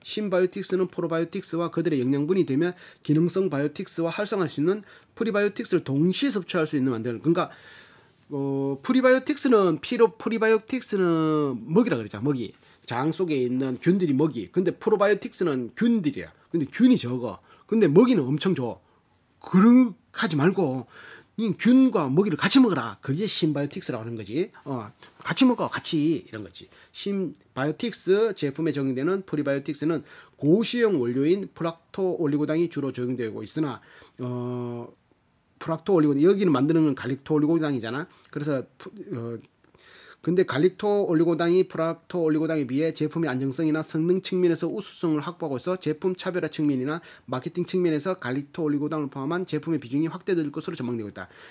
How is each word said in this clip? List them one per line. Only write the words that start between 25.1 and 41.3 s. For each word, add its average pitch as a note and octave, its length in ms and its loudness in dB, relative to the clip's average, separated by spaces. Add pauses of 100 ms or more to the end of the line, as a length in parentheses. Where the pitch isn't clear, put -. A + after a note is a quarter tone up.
같이 - 260 0
먹어, A3 240 2
같이 D3+ 600 -2
이런 G#2+ 160 -12
거지. - 240 -20 (240)
신바이오틱스 G3 1400 -2
제품에 D#3 340 -2
적용되는 C#3 560 -2
프리바이오틱스는 C#3+ 800 -2 (320)
고시용 G#3 640 2
원료인 D3 520 0
프락토 E3+ 680 -6
올리고당이 D#3 480 0
주로 C#3 240 -4
적용되고 A#2+ 500 -6
있으나, C3+ 380 -6 (380)
어, B2 720 -8 (640)
프락토 E3 360 -2
올리고, D3 280 4
여기는 F#3+ 300 4
만드는 D3+ 320 4
건 C#3+ 100 2
갈릭토 C3 400 -4
올리고당이잖아. D3 720 0 (240)
그래서 D3 320 -4 (160)
프-, - 120 -18 (260)
어, A#2 220 -8 (840)
근데 F3+ 260 0
갈릭토 F#3+ 580 2
올리고당이 E3+ 640 2